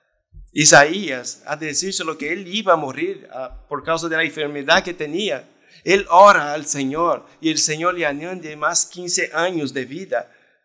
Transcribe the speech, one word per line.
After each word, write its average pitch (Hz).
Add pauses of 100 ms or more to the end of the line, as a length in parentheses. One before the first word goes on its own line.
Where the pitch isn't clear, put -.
(520)
Isaías 151
a 147
decirse 165
lo 156
que 156
él 190
iba 190
a 165
morir, 151
ah, 127
por 143
causa 165
de 160
la 160
enfermedad 147
que 180
tenía, 156 (360)
él 170
ora 175
al 156
Señor 143 (160)
y 156
el 151
Señor 160
le 170
añade 156
más 156
quince 175
años 160
de 131
vida 143 (340)